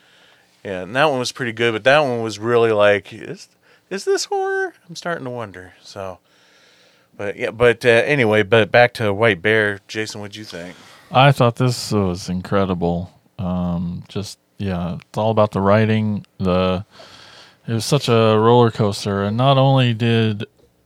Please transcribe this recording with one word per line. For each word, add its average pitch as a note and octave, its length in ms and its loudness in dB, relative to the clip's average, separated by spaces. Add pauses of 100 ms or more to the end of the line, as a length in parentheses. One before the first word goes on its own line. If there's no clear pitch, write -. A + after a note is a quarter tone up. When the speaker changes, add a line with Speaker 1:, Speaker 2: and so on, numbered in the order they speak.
(640)
Speaker 1:
yeah, F#2 180 -8
and F#2 140 -12
that D3+ 140 0
one C3+ 100 -4
was A#2+ 120 -8
pretty A#2+ 200 -10
good, A#2 220 -2
but G#2+ 100 -8
that C3+ 160 4
one B2 220 -2
was A2 180 -8
really A#2 320 2
like, G#2 420 2
"Is, A2+ 360 -16 (400)
is G3 160 -10
this G4 200 -2
horror?" F#4+ 480 -6 (160)
I'm E3 60 -18
starting E3 300 -8
to B2+ 40 -10
wonder. F#2+ 520 -14
So, F#2+ 380 -14 (960)
but G2+ 220 -8
yeah, A2 140 -6
but, A#2 340 2
uh, B2+ 40 6
anyway, A2+ 540 4
but G#2 280 2
back A#2+ 240 6
to G#2 180 -2
White G2+ 280 0
Bear. G#2+ 460 0
Jason, A2 340 -10
what'd G2+ 140 -16
you G#2+ 80 -16
think? F2+ 320 -16 (360)
Speaker 2:
I C#3 200 8
thought A#2+ 260 2
this B2 340 -2
was F#2+ 380 -2
incredible. F2+ 800 -2 (260)
Um, F2+ 680 -4
just, - 320 -12 (180)
yeah, F2 380 -6
it's - 220 -14
all A2 140 0
about G#2+ 200 2
the F#2+ 100 -2
writing. G#2+ 640 2 (140)
The, F#2 440 0 (840)
it A#2+ 60 -4
was A2 120 -4
such C#3 240 0
a - 20 0 (280)
roller A#2 320 6
coaster, G2+ 520 -2
and G#2 140 -2
not C3+ 200 2
only C3 360 2
did A2 520 0 (400)